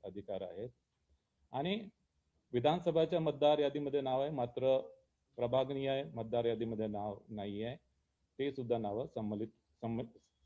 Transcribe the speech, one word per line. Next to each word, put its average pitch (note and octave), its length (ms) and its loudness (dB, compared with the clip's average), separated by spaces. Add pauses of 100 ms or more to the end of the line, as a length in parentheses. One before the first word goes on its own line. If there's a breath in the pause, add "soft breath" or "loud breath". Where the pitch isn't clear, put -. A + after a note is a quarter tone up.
अधिकार F#2+ 360 -8
आहेत F#2+ 280 -8 (840)
आणि F#3+ 360 -4 (640)
विधानसभाच्या D#3+ 680 4
मतदार D3 380 4
यादीमध्ये C#3+ 420 2
नाव C3+ 220 2
आहे D3 80 0
मात्र C3 500 2 (560)
प्रभागनिहाय C3+ 680 0
मतदार A#2 400 -2
यादीमध्ये A2+ 420 0
नाव G#2 320 -4 (100)
नाही G#2 340 -6
आहे, A#2+ 140 -6 (600)
ते C#3 140 -2
सुद्धा A#2+ 260 -2
नावं G#2+ 280 -2
संमलित-, G#2+ 760 -6
संम-, A#2 260 -4 (400)